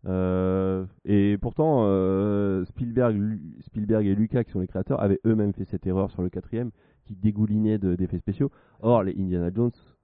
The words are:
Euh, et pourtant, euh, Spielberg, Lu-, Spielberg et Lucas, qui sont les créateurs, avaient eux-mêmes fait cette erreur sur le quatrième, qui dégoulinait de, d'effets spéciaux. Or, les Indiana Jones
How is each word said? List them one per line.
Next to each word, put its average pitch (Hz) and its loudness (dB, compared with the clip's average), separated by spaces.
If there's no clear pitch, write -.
Euh, 92 0
et 101 4
pourtant, 143 0
euh, 98 0
Spielberg, 117 0
Lu-, 104 -2
Spielberg 107 0
et 98 2
Lucas, 113 0
qui - -8
sont 98 -4
les 92 -2
créateurs, 95 -4
avaient 98 2
eux-mêmes 107 2
fait 98 -8
cette - -6
erreur 95 0
sur - -8
le 90 -2
quatrième, 113 -8
qui 107 -14
dégoulinait 107 2
de, 95 0
d'effets 90 -2
spéciaux. 135 -2
Or, 113 4
les 95 -4
Indiana 90 -2
Jones 120 0